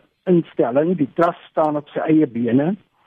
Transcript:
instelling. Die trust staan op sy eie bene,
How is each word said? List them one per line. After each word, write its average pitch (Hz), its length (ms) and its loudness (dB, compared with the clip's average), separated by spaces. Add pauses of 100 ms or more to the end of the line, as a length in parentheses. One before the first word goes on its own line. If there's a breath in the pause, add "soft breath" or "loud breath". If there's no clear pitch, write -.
(240)
instelling. 160 720 0
Die 151 180 -2
trust 170 260 -2 (100)
staan 151 260 -2
op 147 120 -10
sy - 100 -8
eie 156 280 2
bene, 123 500 -2 (300 soft breath)